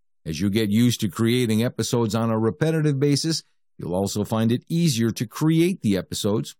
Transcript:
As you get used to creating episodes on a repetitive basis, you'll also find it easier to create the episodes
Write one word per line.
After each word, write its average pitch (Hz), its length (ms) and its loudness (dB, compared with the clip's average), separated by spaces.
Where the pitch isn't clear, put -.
As 80 160 -6
you 101 80 0
get 107 200 0
used 117 300 4
to 110 80 -2
creating 113 560 0
episodes 117 500 -2
on 113 180 0
a 110 60 0
repetitive 151 640 0
basis, 143 440 0
you'll 82 180 -6
also 101 300 -2
find 113 260 0
it 123 160 -2
easier 139 440 0
to 117 140 -4
create 165 560 0
the 101 140 2
episodes 104 640 -4